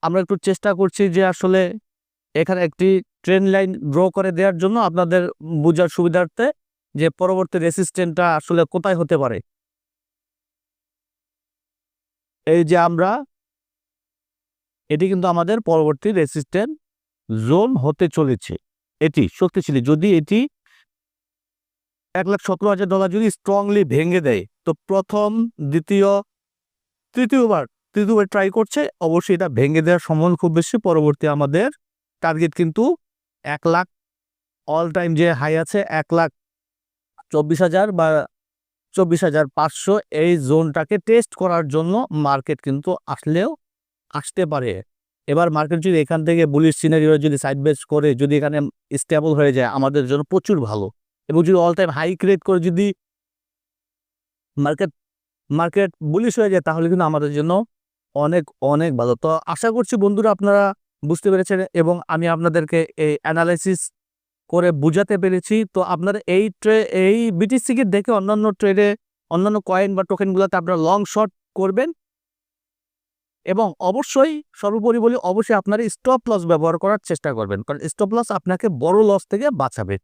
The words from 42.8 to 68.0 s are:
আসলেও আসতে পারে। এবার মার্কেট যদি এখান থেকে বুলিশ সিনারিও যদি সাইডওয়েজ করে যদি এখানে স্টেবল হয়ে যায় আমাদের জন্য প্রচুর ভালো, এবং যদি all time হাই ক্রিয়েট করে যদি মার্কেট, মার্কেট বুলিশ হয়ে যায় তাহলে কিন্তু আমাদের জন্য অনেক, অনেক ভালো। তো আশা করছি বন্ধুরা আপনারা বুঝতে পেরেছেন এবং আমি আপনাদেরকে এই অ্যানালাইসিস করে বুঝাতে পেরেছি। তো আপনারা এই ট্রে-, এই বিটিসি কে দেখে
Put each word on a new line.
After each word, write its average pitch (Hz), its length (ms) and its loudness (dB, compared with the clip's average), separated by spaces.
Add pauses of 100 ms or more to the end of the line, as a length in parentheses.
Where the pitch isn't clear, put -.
আসলেও 175 360 -2 (680)
আসতে - 240 -6 (100)
পারে। 127 200 -4 (560)
এবার 165 280 2
মার্কেট 156 300 -2
যদি 180 180 2
এখান 160 240 -2
থেকে 170 140 4 (120)
বুলিশ 156 280 4
সিনারিও 156 320 4 (100)
যদি 147 200 0
সাইডওয়েজ 139 340 -2 (140)
করে 151 160 2 (120)
যদি 143 180 0
এখানে 147 200 -2 (440)
স্টেবল 156 360 0
হয়ে 143 180 4
যায় 123 200 0
আমাদের 139 340 0
জন্য 143 120 0 (100)
প্রচুর 190 240 0 (120)
ভালো, 104 180 -4 (420)
এবং 160 180 2
যদি 185 180 4
all 175 140 2
time 175 200 0
হাই 160 100 -4 (120)
ক্রিয়েট 185 280 2
করে 185 100 2 (100)
যদি 185 180 0 (1700)
মার্কেট, 147 340 -2 (600)
মার্কেট 170 400 0 (220)
বুলিশ 214 280 0
হয়ে 208 120 2
যায় 180 160 0
তাহলে 165 220 -2
কিন্তু 180 200 2
আমাদের 147 280 -2
জন্য 160 140 0 (640)
অনেক, 151 300 0 (280)
অনেক 156 180 0 (100)
ভালো। 120 140 2 (100)
তো 160 40 0 (260)
আশা 226 220 -2
করছি 247 180 -2 (100)
বন্ধুরা 202 320 0
আপনারা 202 280 2 (380)
বুঝতে 165 300 -2
পেরেছেন 190 260 0 (220)
এবং 165 140 2 (200)
আমি 165 200 0
আপনাদেরকে 165 440 0 (260)
এই 151 80 2 (120)
অ্যানালাইসিস 170 560 0 (720)
করে 175 160 2 (140)
বুঝাতে 190 400 2
পেরেছি। 185 340 0 (180)
তো 185 60 -2 (140)
আপনারা 196 240 -4 (180)
এই 202 80 4 (160)
ট্রে-, 214 280 2 (180)
এই 208 120 4 (200)
বিটিসি 220 400 0
কে 269 60 2 (100)
দেখে 202 240 0